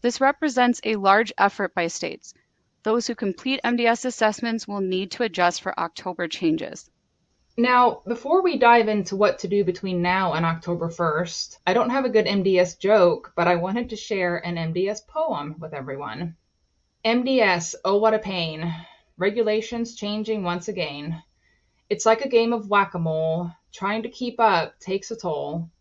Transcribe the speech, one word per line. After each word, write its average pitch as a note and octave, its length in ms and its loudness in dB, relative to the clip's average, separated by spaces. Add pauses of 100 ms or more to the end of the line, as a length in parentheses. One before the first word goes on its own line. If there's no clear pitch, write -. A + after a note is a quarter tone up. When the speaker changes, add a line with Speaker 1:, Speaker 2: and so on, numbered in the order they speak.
Speaker 1:
This A#3+ 200 0
represents B3+ 640 2
a A3 100 0
large G3 420 4
effort G3 380 0
by E3+ 120 0
states. - 460 -8 (500)
Those A#3 220 0
who A#3+ 80 -4
complete A#3 500 -4
M A#3+ 120 0
D A#3 100 0
S A#3 200 2
assessments A3+ 640 -2
will G3+ 120 -6
need F#3+ 320 -2
to - 120 -4
adjust F3 380 0
for - 160 -6
October F3 520 -6
changes. - 600 -4 (680)
Speaker 2:
Now, B3 480 4
before C#4 360 2
we F4 160 2
dive A#3 320 6
into G3 260 -2
what G3+ 240 2
to F#3+ 80 -8
do G3+ 160 2
between F3+ 380 -2
now F3+ 320 2
and E3 120 0
October E3 440 -2
first, E3 760 -4
I F#3 80 2
don't A#3+ 160 2
have C4 140 0
a B3+ 60 0
good G#3+ 180 4
M G3 160 0
D F#3 160 4
S F3 160 2
joke, F#3+ 600 4
but F3 120 2
I F3+ 80 4
wanted G3 340 -4
to A3 60 -8
share F3+ 420 -2
an F3 200 -6
M D#3+ 140 -4
D F3+ 160 -2
S G#3 140 -6
poem D#3 580 -6
with D#3+ 140 -12
everyone. C#3 640 -10 (680)
"M A#3+ 220 2
D C4 160 2
S, F3 420 0
oh G3 140 2
what A3 160 4
a G#3+ 60 2
pain. E3+ 540 -6 (440)
Regulations A3 800 -2
changing G#3+ 480 -4
once F3 240 -4
again. D#3+ 540 -6 (680)
It's G#3 160 -2
like A3+ 200 4
a - 40 -4
game A#3 240 2
of G#3 160 -6
whack-a-mole. E3+ 800 0 (200)
Trying G#3 320 -4
to A#3 60 -8
keep A#3+ 300 -8
up F#3+ 400 2
takes F#3+ 320 -6
a A3+ 40 -8
toll. E3 540 -6 (120)